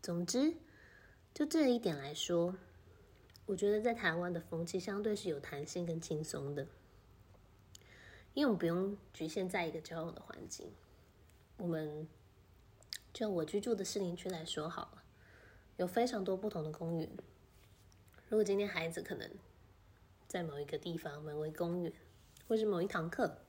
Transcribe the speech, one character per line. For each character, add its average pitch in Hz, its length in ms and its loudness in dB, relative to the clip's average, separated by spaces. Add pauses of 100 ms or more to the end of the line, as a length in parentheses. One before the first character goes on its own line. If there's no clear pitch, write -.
总 175 240 0
之， 302 320 4 (760)
就 302 120 2
这 302 260 6
一 233 80 4
点 180 180 0
来 139 160 -8
说， 175 440 2 (880)
我 202 100 0
觉 202 160 4
得 208 80 6
在 233 140 4
台 185 200 2
湾 175 200 0
的 165 80 -2
风 170 240 -4
气 185 120 -4
相 202 240 -2
对 214 140 2
是 196 140 -4
有 143 100 0
弹 143 260 -8
性 175 200 -4
跟 165 160 -2
轻 156 200 -2
松 143 320 -4
的， 143 140 -4 (1700)
因 277 100 4
为 285 40 8
我 240 40 8
们 180 80 4
不 175 60 2
用 190 320 2 (160)
局 160 160 -4
限 185 180 0
在 180 180 0
一 156 60 -2
个 156 80 -6
交 160 240 -6
往 165 100 -6
的 - 80 -12
环 - 280 -14
境。 87 240 -12 (840)
我 190 100 -6
们 156 400 -2 (1080)
就 214 160 -2
我 170 160 2
居 202 160 0
住 240 120 2
的 190 120 0
士 - 140 -2
林 175 160 0
区 185 140 -8
来 165 140 -4
说 156 240 -2
好 - 280 -6
了， - 80 -20 (760)
有 180 80 2
非 233 220 4
常 226 160 0
多 190 120 2
不 202 140 -2
同 165 140 -4
的 156 80 -4
公 165 260 -2
园。 156 120 -2 (1160)
如 214 100 4
果 214 60 6
今 196 140 4
天 202 100 2
孩 165 220 -2
子 - 140 -4
可 - 100 -6
能 - 160 -8 (960)
在 180 140 -2
某 147 180 -4
一 143 60 -2
个 147 140 -4
地 165 180 -4
方， 151 260 -8
某 151 220 -4
一 160 60 -4
公 170 320 0
园， 165 100 -2 (540)
或 220 100 4
是 220 80 4
某 185 160 4
一 190 60 2
堂 170 200 0
课 202 300 0 (100)